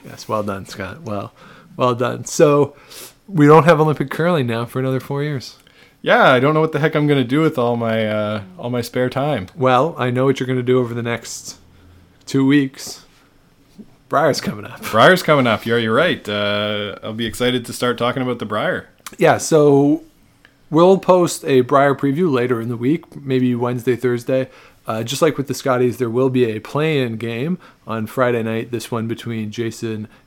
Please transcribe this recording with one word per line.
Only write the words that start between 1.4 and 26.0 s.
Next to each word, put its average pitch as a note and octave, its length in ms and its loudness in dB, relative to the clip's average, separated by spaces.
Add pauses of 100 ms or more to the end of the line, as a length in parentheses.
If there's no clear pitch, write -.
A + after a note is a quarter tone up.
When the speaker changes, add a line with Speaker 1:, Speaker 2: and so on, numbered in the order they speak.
Speaker 1:
well B2 180 0
done. A#2+ 300 -4
So D3 500 2 (520)
we D#3 200 4
don't D#3 160 8
have D#3 160 4
Olympic D3+ 320 0
curling D#3+ 340 -2
now A#2 200 -4
for - 140 -10
another C3 200 -2
four C#3+ 240 -6
years. D3 340 -8 (480)
Speaker 2:
Yeah, F3+ 280 6
I B2 80 4
don't D3 120 2
know D#3 60 2
what D#3 140 2
the D3 80 -2
heck D#3 140 2
I'm D3 120 2
gonna C#3 160 4
do B2+ 160 0
with D#3 180 2
all A#2+ 200 0
my, A2 280 0
uh, G#2+ 380 -2 (160)
all A#2+ 100 -6
my B2 120 -2
spare B2+ 280 -2
time. C3 460 -4
Speaker 1:
Well, B2+ 420 2
I B2 140 -2
know B2+ 140 0
what C3+ 120 2
you're B2+ 100 -6
gonna B2+ 140 -2
do B2+ 180 2
over A#2+ 140 -4
the A#2+ 80 -6
next - 540 -10 (720)
two C3+ 200 0
weeks. C#3 600 -2 (1040)
Briar's C#3+ 320 0
coming G#2 240 -8
up. - 160 -18 (100)
Speaker 2:
Briar's C3+ 320 6
coming C#3 240 2
up. G#2+ 180 0
Yeah, A#2 120 0
you're A2+ 180 0
right. D3 320 0
Uh, G#2 720 -4
I'll A2 120 -10
be A2+ 120 -6
excited B2 400 -2
to B2 80 -12
start B2 240 -2
talking B2 240 -2
about B2 180 -4
the A#2 60 -8
Briar. A2+ 440 -4 (280)
Speaker 1:
Yeah, C#3+ 200 4
so D3 640 4 (720)
we'll F3+ 240 6
post F3+ 480 2
a C3+ 160 4
Briar C#3 320 4
preview C#3 400 0
later B2 260 0
in A2+ 80 -8
the A#2+ 80 -6
week, C#3 400 -4
maybe C3 380 0
Wednesday, B2 420 -2
Thursday. B2 540 -2 (380)
Uh, A2 160 -6
just B2+ 180 -4
like E3 160 2
with C3 100 -4
the C3 60 -4
Scotties, B2 440 0
there A#2+ 120 -2